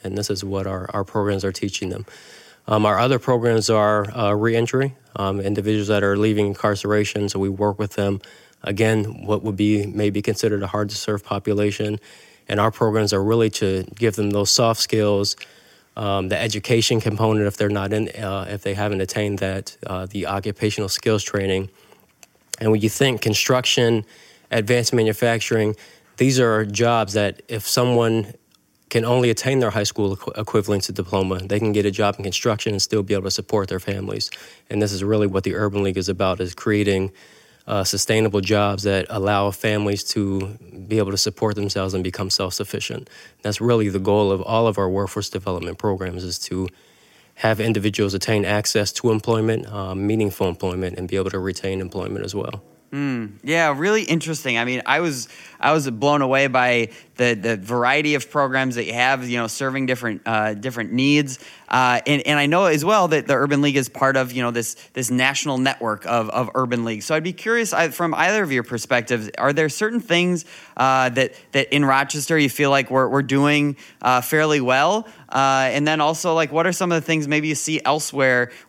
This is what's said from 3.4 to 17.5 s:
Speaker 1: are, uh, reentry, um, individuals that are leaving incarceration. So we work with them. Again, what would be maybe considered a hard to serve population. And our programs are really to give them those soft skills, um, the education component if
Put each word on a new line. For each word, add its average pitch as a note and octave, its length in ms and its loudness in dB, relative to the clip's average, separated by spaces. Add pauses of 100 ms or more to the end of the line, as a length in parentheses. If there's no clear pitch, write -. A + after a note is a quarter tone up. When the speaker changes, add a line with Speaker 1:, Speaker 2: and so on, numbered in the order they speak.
Speaker 1:
are, G#2+ 460 2
uh, G#2 180 2
reentry, A#2 640 0 (220)
um, G2 220 -2
individuals G2+ 500 0
that G2+ 140 2
are G2+ 120 4
leaving G#2 320 2
incarceration. G#2 800 0
So G2 120 -4
we G2 100 0
work G2+ 280 -2
with G#2 160 -6
them. G2+ 280 -2 (420)
Again, G#2+ 640 -2
what G#2 180 -2
would G#2+ 120 -4
be G#2 320 2
maybe G#2 340 -2
considered G#2+ 400 0
a G2 60 -4
hard G#2 220 -2
to G#2 60 -10
serve G#2 280 -4
population. G#2 760 -2 (480)
And G#2 120 0
our A2 120 4
programs G#2+ 420 2
are G2 100 2
really A2+ 280 4
to F#2+ 320 0 (120)
give A2 200 0
them G2+ 160 0
those G2+ 200 2
soft A2+ 280 4
skills, G#2 560 0 (640)
um, G2 320 -2
the F#2+ 80 0
education A2 640 0
component G#2+ 460 2
if G2+ 100 -4